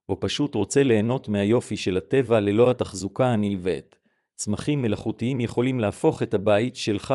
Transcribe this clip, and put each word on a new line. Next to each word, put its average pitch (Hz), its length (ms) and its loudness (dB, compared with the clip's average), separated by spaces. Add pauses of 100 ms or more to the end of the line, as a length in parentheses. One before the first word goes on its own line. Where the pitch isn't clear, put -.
או 95 100 -4
פשוט 143 360 -2
רוצה 110 280 2
ליהנות 117 460 2
מהיופי 104 480 0
של 92 200 -2
הטבע 117 420 2
ללא 104 320 4
התחזוקה 101 560 -2
הנלווית, 98 720 -2 (360)
צמחים 139 460 -4
מלאכותיים 117 580 -2
יכולים 123 400 -2
להפוך 117 440 0
את 110 100 -2
הבית 107 420 2
שלך 107 400 -4